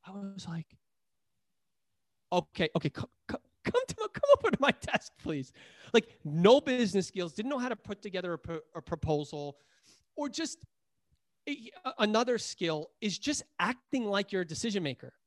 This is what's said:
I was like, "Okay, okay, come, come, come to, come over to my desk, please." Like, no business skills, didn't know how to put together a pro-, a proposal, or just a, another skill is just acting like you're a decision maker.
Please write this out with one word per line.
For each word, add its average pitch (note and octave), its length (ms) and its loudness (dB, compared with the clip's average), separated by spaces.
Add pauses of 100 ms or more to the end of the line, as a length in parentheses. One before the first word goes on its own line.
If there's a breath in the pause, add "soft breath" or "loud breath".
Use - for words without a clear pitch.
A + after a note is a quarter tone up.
I F#3+ 80 -16
was G3 360 -10
like, E3 180 -6 (1700)
"Okay, F3 440 0
okay, D#3 140 0
come, - 180 -10 (180)
come, - 140 -8 (240)
come B4 240 0
to, - 60 -8
come A4 440 -2
over F4 140 2
to - 80 -2
my C4+ 120 4 (100)
desk, - 380 -4
please." C#3+ 320 -6 (400 loud breath)
Like, A#3 160 4 (160)
no F3 360 8
business A3+ 480 2
skills, F3 240 -6
didn't A3+ 180 -6
know C#4+ 80 -2
how B3 120 -2
to A3 60 -4
put - 260 -12
together F3+ 320 -4
a D#3+ 40 -8
pro-, E3 220 -8 (160)
a D#3+ 40 -8
proposal, D3 760 -4 (580 soft breath)
or D4 140 -4
just - 360 -8 (840)
a, A#3 240 -10 (260)
another A3 400 2
skill D#3+ 520 -4 (100)
is G3+ 180 -2
just - 240 -2 (160)
acting A#3 480 -2
like G3+ 240 0
you're F#3 120 0
a E3+ 40 -2
decision F#3+ 380 -2
maker. B2+ 280 -6 (140)